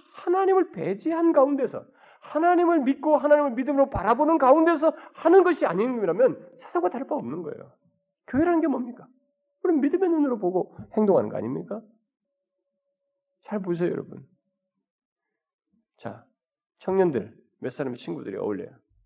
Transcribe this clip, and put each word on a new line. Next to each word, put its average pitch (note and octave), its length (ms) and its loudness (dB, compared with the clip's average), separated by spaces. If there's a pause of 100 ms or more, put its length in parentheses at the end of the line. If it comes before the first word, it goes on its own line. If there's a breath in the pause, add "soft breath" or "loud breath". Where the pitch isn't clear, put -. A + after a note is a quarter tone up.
(140)
하나님을 F#4 580 0
배제한 D4+ 600 -2
가운데서 C4+ 520 0 (360 soft breath)
하나님을 E4+ 600 2
믿고 C#4 360 0
하나님을 D4 360 2
믿음으로 C4+ 380 0
바라보는 A#3+ 480 0
가운데서 D#4 540 4 (220 loud breath)
하는 F4 280 6
것이 E4 240 0
아닌 G#3+ 240 -2
의미라면 G#3+ 480 0 (200)
세상과 F4 320 -4
다를 C4 160 -10
바 D#4 100 -6
없는 C4+ 260 -10
거예요. - 300 -14 (560)
교회라는 E4 320 0
게 D#4 80 0
뭡니까? B3 380 -6 (560)
우리는 E4+ 180 2
믿음의 E4+ 280 0
눈으로 C#4+ 300 0
보고 F3+ 380 -4 (200 loud breath)
행동하는 F3 320 2
거 A2 80 -10
아닙니까? D3+ 440 -8 (1700)
잘 G#3 80 -6
보세요, F3 300 -4
여러분. - 360 -10 (1700)
자, A2+ 280 -16 (520)
청년들, F3 600 -2 (200)
몇 B2+ 120 -10
사람의 B2+ 280 -8
친구들이 B2+ 400 -12
어울려요. F#2+ 320 -8 (360)